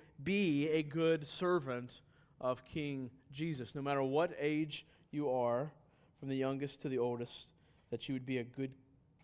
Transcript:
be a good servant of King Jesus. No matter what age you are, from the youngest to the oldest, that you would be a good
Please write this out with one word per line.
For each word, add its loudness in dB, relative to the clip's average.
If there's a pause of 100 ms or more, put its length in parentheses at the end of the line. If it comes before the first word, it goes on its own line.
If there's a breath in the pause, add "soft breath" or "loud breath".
(220 loud breath)
be 4
a 4
good 2
servant -2 (360 soft breath)
of 0
King -4 (200)
Jesus. -4
No -6
matter 2
what 2
age -2 (240 soft breath)
you 0
are, 2 (480 soft breath)
from -10
the -2
youngest -2
to -4
the 0
oldest, -2 (420 soft breath)
that -6
you -2
would -4
be 0
a 0
good -6 (500)